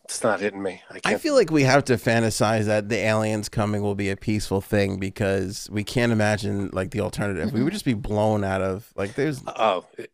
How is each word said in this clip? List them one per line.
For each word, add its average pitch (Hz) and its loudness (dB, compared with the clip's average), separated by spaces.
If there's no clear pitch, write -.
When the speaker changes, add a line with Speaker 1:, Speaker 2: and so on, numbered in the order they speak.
Speaker 1:
It's - -10
not 104 2
hitting 98 -4
me. 92 -6
I - -16
Speaker 2:
I - -12
Speaker 1:
can't - 0
Speaker 2:
feel 302 0
like 220 6
we 151 4
have 131 6
to 123 4
fantasize 113 2
that 107 2
the 113 0
aliens 107 0
coming 104 -2
will 101 -2
be 101 -2
a 98 -4
peaceful 104 0
thing 98 0
because 98 -2
we 104 -2
can't 120 2
imagine, 104 0
like, 95 -4
the 104 -4
alternative. 98 -2
We 117 0
would 156 0
Speaker 3:
Mm-mm. 196 -8
Speaker 2:
just 208 -8
be 131 2
blown 107 0
out 95 0
of, 95 -6
like, 101 -6
there's 139 -2
Speaker 1:
Oh, 101 0